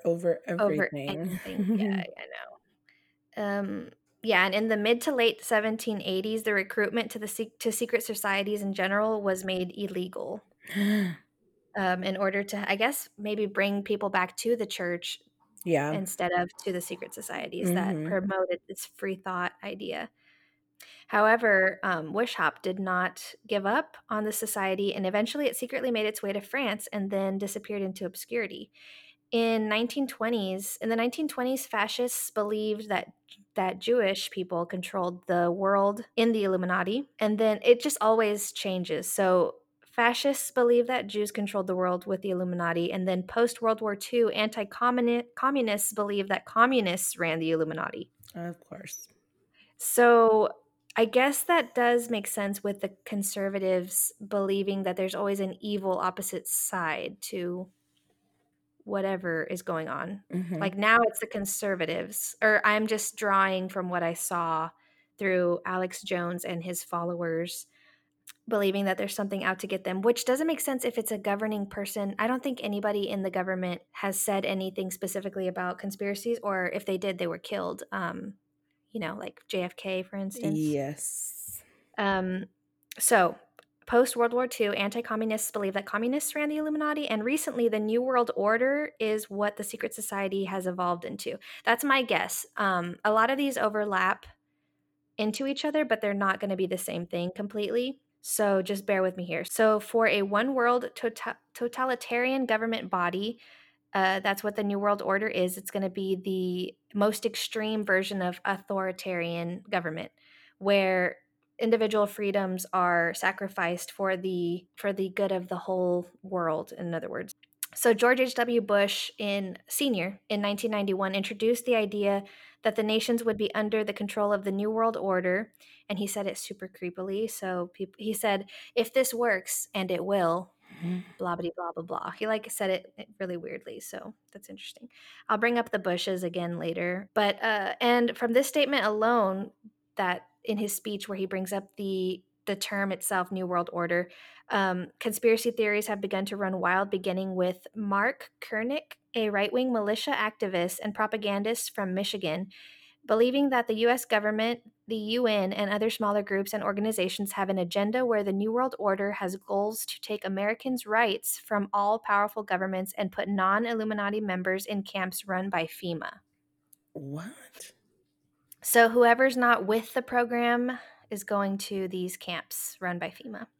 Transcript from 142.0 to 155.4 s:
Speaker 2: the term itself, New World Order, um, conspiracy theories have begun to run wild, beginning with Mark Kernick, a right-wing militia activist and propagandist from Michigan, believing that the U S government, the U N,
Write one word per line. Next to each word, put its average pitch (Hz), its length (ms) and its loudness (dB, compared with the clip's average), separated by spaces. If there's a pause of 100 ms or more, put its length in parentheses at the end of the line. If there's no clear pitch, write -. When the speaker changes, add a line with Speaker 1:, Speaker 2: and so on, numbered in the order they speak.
Speaker 2:
the 202 80 0
term 196 360 -2
itself, 185 400 -2
New 185 140 -2
World 175 260 0
Order, 175 380 0 (400)
um, 185 380 0 (120)
conspiracy 226 520 2
theories 208 360 0
have 202 140 -2
begun 196 240 -2
to 196 120 -6
run 190 220 -2
wild, 185 300 2
beginning 190 460 -2
with 185 400 0
Mark 202 560 0 (100)
Kernick, 240 560 -4 (160)
a 220 160 0
right-wing 208 420 2
militia 220 400 0
activist 190 720 0
and 208 120 -4
propagandist 214 800 -2
from 190 180 -2
Michigan, 185 540 -2 (580)
believing 254 440 4
that 247 180 2
the 220 80 0
U 233 140 4
S 247 160 2
government, 220 560 0 (260)
the 220 80 -2
U 226 320 0
N, 202 240 2